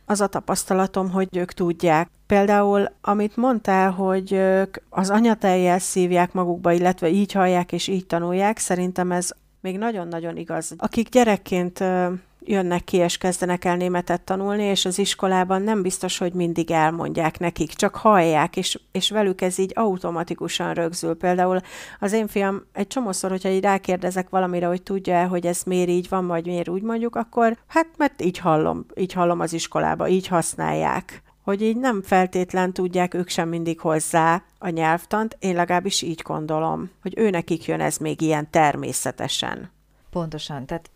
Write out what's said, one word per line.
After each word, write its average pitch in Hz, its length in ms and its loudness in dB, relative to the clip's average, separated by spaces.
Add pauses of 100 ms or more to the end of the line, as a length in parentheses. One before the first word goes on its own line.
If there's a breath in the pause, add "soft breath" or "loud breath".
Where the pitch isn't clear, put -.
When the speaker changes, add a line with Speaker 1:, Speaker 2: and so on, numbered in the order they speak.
Speaker 1:
az 208 160 0
a 202 60 2
tapasztalatom, 190 840 -2
hogy 185 260 -2
ők 175 160 -4
tudják. 170 580 2 (160)
Például, 202 600 4 (120)
amit 208 360 0
mondtál, 208 540 2
hogy 190 420 -2
ők 190 440 2 (120)
az 190 220 -2
anyatejjel 196 680 4
szívják 180 540 2
magukba, 175 400 0
illetve 180 360 2
így 196 240 2
hallják 180 400 2
és 175 160 -4
így 185 180 -4
tanulják, 180 520 0
szerintem 180 540 -2
ez 180 200 -2 (280)
még 185 180 -6
nagyon-nagyon 170 580 -6
igaz. 165 420 -8
Akik 220 300 -2
gyerekként, 190 720 2
ö, 180 320 2 (340)
jönnek 180 380 0
ki - 120 -2
és 170 220 2
kezdenek 180 460 -2
el 175 120 2
németet 180 460 -2
tanulni, 202 400 -2
és 196 220 0
az 180 140 -2
iskolában 190 640 0
nem 214 200 0
biztos, 185 360 -4
hogy 180 140 -2
mindig 170 380 0
elmondják 160 680 0
nekik, 170 340 -2
csak - 220 0
hallják, 170 640 4
és, - 240 -4 (120)
és - 180 -2
velük 202 300 0
ez 185 180 -2
így 190 160 0
automatikusan 175 1000 -2
rögzül. 165 420 -2
Például 180 440 2 (400 loud breath)
az 202 120 -2
én 220 140 0
fiam 196 360 -2 (100)
egy 202 140 -4
csomószor, 196 440 -4
hogyha 190 180 -2
így 190 140 0
rákérdezek 185 640 0
valamire, 180 380 0
hogy 180 160 -2
tudja-e, 185 420 0
hogy 180 220 -2
ez 175 160 -2
miért 180 260 0
így 180 200 0
van, 185 180 -2
vagy 170 200 -2
miért 175 220 -4
úgy 185 140 -4
mondjuk, 233 340 -4
akkor 226 500 0
hát, 320 200 0 (100)
mert 285 260 -2
így 180 160 0
hallom, 165 560 2
így 185 180 -4
hallom 175 280 2
az 165 120 -2
iskolába, 160 560 -2
így 185 180 2
használják. 156 960 -2 (200 soft breath)
Hogy 202 200 -2
így 220 140 0
nem 240 260 -2
feltétlen 185 720 0
tudják 180 420 -2
ők 175 140 -4
sem 165 200 -2
mindig 165 320 -4
hozzá 165 640 2 (160)
a 190 100 -8
nyelvtant, 170 720 0
én 190 140 -2
legalábbis 180 480 0
így 165 200 -6
gondolom, 160 680 -2 (120)
hogy 185 140 -8
őnekik 180 480 0
jön 160 160 -2
ez 151 160 0
még 156 240 -4
ilyen 156 300 0
természetesen. 139 1200 -2 (380)
Speaker 2:
Pontosan. 156 560 -8
Tehát 165 300 -10